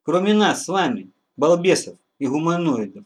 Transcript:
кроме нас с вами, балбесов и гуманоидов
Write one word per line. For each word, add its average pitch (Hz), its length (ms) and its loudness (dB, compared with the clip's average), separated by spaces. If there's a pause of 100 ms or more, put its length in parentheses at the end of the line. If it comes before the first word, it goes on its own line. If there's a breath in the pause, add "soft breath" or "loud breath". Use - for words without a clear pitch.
кроме 185 320 0
нас 208 320 2
с - 20 -10
вами, 156 440 -2 (240)
балбесов 170 640 2 (200)
и 143 80 -6
гуманоидов 139 800 -2